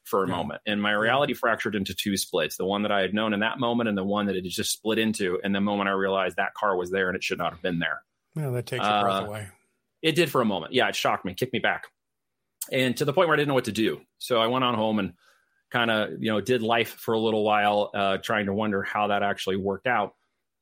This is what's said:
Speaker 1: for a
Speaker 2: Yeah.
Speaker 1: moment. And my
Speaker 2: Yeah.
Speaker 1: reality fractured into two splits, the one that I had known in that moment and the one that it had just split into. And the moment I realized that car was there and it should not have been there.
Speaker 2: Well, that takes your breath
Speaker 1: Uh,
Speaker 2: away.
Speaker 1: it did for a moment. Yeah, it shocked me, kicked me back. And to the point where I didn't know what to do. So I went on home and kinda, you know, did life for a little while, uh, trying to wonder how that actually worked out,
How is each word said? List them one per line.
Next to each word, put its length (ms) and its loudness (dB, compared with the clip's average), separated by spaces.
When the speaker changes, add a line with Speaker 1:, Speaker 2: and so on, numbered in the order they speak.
Speaker 1:
for 180 2
a 60 0
Speaker 2:
Yeah. 80 -2
Speaker 1:
moment. 280 -6
And 160 -2
my 100 2
Speaker 2:
Yeah. 60 0
Speaker 1:
reality 360 2
fractured 420 0
into 180 -2
two 240 -2
splits, 400 -2
the 80 -4
one 180 0
that 80 -2
I 100 2
had 120 0
known 200 0
in 80 0
that 180 0
moment 300 0
and 80 0
the 80 -2
one 220 0
that 100 -2
it 80 -4
had 60 -8
just 200 -4
split 260 -2
into. 460 0
And 100 0
the 80 0
moment 280 0
I 20 2
realized 460 0
that 160 -2
car 240 0
was 120 -2
there 200 0
and 80 -4
it 60 -6
should 140 -2
not 140 -2
have 100 -18
been 180 0
there. 220 -2
Speaker 2:
Well, 180 -4
that 120 -4
takes 200 -4
your 160 4
breath 220 2
Speaker 1:
Uh, 20 -6
Speaker 2:
away. 220 -8
Speaker 1:
it 140 0
did 160 2
for 100 2
a 40 2
moment. 280 -2
Yeah, 140 4
it 80 -2
shocked 300 0
me, 80 -6
kicked 200 -4
me 60 -2
back. 280 0
And 260 2
to 80 0
the 80 0
point 140 4
where 80 4
I 20 4
didn't 120 2
know 60 2
what 100 2
to 60 -2
do. 300 0
So 200 0
I 80 6
went 160 2
on 120 2
home 240 2
and 140 -2
kinda, 480 0
you 120 0
know, 100 0
did 200 0
life 280 2
for 240 -4
a 60 2
little 240 2
while, 500 4
uh, 260 0
trying 280 0
to 60 -2
wonder 300 0
how 240 0
that 160 0
actually 340 -2
worked 300 -4
out, 280 0